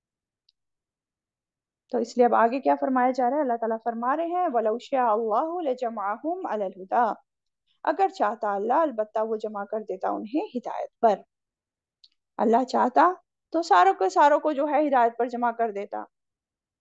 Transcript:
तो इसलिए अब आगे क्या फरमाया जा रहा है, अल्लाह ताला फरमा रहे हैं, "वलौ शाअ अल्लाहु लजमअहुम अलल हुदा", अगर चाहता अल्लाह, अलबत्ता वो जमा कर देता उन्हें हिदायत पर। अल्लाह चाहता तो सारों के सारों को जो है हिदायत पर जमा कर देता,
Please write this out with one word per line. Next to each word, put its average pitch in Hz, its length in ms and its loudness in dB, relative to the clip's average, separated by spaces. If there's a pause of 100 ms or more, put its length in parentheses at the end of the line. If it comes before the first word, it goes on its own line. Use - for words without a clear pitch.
(1900)
तो 247 80 -2
इसलिए 240 260 2
अब 220 80 2
आगे 233 260 2
क्या 285 160 2
फरमाया 262 360 0
जा 254 160 0
रहा 269 80 -2
है, 302 60 0
अल्लाह 240 140 0
ताला 226 220 -4
फरमा 233 360 -4
रहे 330 140 -4
हैं, 349 200 -2
"वलौ 226 320 0
शाअ 247 320 0
अल्लाहु 240 480 -2
लजमअहुम 247 880 -6
अलल 202 300 -4
हुदा", 208 260 -2 (800)
अगर 381 260 0
चाहता 220 440 -2
अल्लाह, 233 280 0
अलबत्ता 220 400 -4
वो 220 140 -2
जमा 214 280 -8
कर 214 180 -6
देता 190 300 -6
उन्हें 220 420 -6
हिदायत - 340 -8 (140)
पर। 208 220 2 (1120)
अल्लाह 226 260 2
चाहता 247 400 2 (480)
तो 330 100 0
सारों 370 320 4
के 381 160 0
सारों 294 300 6
को 311 120 -2
जो 277 140 -2
है 294 160 2
हिदायत 247 360 2
पर 247 100 -2
जमा 240 240 -2
कर 226 200 -2
देता, 202 340 -8 (760)